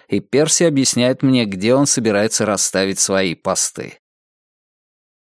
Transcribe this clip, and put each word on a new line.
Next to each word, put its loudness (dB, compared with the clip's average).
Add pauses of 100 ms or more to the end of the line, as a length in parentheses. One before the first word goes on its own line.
и -2
Перси 0
объясняет 0
мне, 2
где 0
он 2
собирается 0
расставить -2
свои 0
посты. -6 (1400)